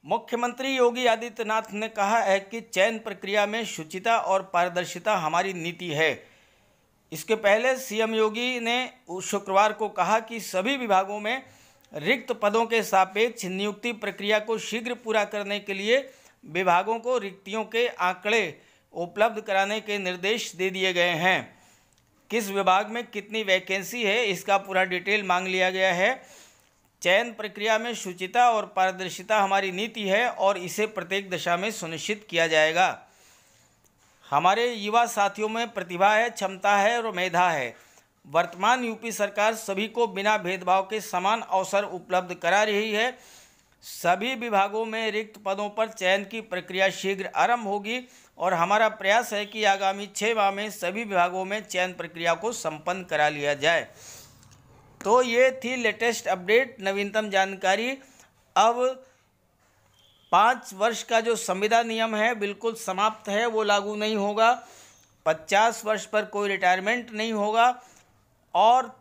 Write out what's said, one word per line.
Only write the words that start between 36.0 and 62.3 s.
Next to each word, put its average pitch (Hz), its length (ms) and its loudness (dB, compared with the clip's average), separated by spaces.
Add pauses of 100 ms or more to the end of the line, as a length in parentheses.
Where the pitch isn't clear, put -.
है, 233 160 2
क्षमता 196 460 0
है 214 220 4
और 226 160 -4
मेधा 180 360 2
है। 131 240 -4 (520)
वर्तमान 175 580 0
यूपी 226 280 -8
सरकार 208 440 0
सभी 202 320 -4
को 233 200 -2
बिना 196 300 0
भेदभाव 185 440 0
के 208 180 -6
समान 190 420 -2
अवसर 190 420 0
उपलब्ध 180 520 -4
करा 175 260 2
रही 214 300 0
है। 240 240 0 (680)
सभी 196 520 0
विभागों 214 500 0
में 220 240 -4
रिक्त 214 340 -8
पदों 202 260 -4
पर 220 180 -2
चयन 196 360 0
की 220 180 -10
प्रक्रिया 185 480 -2
शीघ्र 190 460 -4
आरंभ 220 300 2
होगी 208 340 -4 (380)
और 185 160 0
हमारा 202 360 4
प्रयास 214 420 2
है 208 140 -4
कि 214 200 -6
आगामी 196 400 2
छः 208 280 -2
माह 202 160 2
में 202 200 -6
सभी 190 340 -6
विभागों 185 400 0
में 202 180 -4
चयन 180 300 -2
प्रक्रिया 170 420 -2
को 233 200 -4
संपन्न 170 500 -6
करा 151 240 2
लिया 147 280 -2
जाए। 147 320 0 (1120)
तो 226 220 4
ये 247 320 4
थी 254 220 -6
लेटेस्ट 226 500 -2
अपडेट, 208 540 2
नवीनतम 202 500 -2
जानकारी। 196 600 0 (640)
अब 247 480 2 (1300)
पाँच 220 420 4
वर्ष 214 280 -2
का 233 180 2
जो 226 160 0
संविदा 208 460 2
नियम 226 340 -2
है 226 180 2